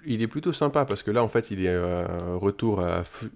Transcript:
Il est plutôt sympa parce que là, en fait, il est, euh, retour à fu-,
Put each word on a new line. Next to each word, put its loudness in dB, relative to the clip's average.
Il 0
est 2
plutôt -2
sympa 2
parce -4
que -4
là, 4
en 2
fait, 0
il -2
est, 4
euh, 0
retour 2
à 0
fu-, -10